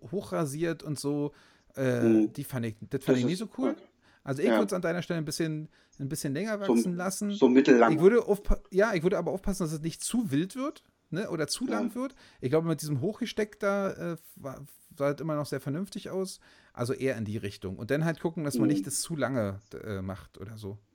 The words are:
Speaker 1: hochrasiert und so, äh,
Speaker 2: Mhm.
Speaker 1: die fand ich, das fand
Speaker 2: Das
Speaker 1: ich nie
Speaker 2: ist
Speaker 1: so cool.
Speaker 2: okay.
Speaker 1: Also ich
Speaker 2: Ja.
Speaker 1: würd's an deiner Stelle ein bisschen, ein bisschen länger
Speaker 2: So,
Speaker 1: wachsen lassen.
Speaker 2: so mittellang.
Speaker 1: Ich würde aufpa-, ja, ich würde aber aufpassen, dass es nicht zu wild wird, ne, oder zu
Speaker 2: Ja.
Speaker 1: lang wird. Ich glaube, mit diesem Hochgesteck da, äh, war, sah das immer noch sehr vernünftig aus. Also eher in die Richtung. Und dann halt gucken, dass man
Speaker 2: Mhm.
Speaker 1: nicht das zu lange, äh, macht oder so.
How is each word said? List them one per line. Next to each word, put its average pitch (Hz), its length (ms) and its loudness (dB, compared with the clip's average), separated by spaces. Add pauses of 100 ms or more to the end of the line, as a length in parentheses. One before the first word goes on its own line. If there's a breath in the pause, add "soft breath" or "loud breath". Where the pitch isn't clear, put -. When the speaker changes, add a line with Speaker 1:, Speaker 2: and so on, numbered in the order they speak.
(100)
Speaker 1:
hochrasiert 165 720 -2
und 151 160 -6
so, 147 340 -2 (440 soft breath)
äh, 127 260 0
Speaker 2:
Mhm. 110 300 6
Speaker 1:
die 143 120 -8
fand 120 220 -6
ich, 110 140 -6
das 131 240 -6
fand 131 120 6
Speaker 2:
Das - 20 2
Speaker 1:
ich 123 80 2
nie 156 60 2
Speaker 2:
ist 180 80 -2
Speaker 1:
so 220 80 -8 (100)
cool. 262 120 0
Speaker 2:
okay. 302 100 -8 (420)
Speaker 1:
Also 139 200 -6
ich 214 60 4
Speaker 2:
Ja. 226 100 6
Speaker 1:
würd's 208 140 2
an 185 80 -2
deiner 170 220 -2
Stelle 170 160 -4
ein 156 80 -4
bisschen, 156 420 -4 (320)
ein 139 80 -4
bisschen 147 240 -4
länger 208 320 -2
Speaker 2:
So, 196 100 2
Speaker 1:
wachsen 202 220 2
lassen. 190 360 -4
Speaker 2:
so 135 160 4
mittellang. 123 440 8
Speaker 1:
Ich 139 80 2
würde 214 260 6
aufpa-, - 440 2
ja, 202 240 6
ich 160 80 0
würde 175 160 2
aber 165 140 -2
aufpassen, 190 320 -2
dass 156 80 -2
es 156 100 -4
nicht 160 200 -6
zu 226 280 0
wild 165 260 0
wird, 277 260 -6 (280)
ne, 185 200 -4
oder 160 160 -2
zu - 200 -4
Speaker 2:
Ja. 262 60 -2
Speaker 1:
lang 226 220 -2
wird. 262 200 -6 (260 soft breath)
Ich 131 100 -4
glaube, 165 160 4
mit 160 140 0
diesem 147 220 -2
Hochgesteck 208 580 -4
da, 196 300 0 (240)
äh, - 20 -10 (200)
war, 135 280 -12 (320)
sah 143 160 2
das 143 80 -4
immer 156 160 -2
noch 147 100 -2
sehr 139 140 -4
vernünftig 180 500 -6
aus. 190 300 -6 (320 soft breath)
Also 123 220 -2
eher 131 240 0
in 110 80 -4
die 104 100 -4
Richtung. 98 400 -6
Und 110 140 -8
dann 151 140 2
halt 165 160 0
gucken, 165 240 -4
dass 139 100 -2
man 123 140 2
Speaker 2:
Mhm. - 60 4
Speaker 1:
nicht - 120 -2
das - 140 -4
zu 170 140 -6
lange, 117 460 -2 (240)
äh, 98 160 -6
macht 95 400 -10
oder 107 160 -12
so. 104 220 -12 (160)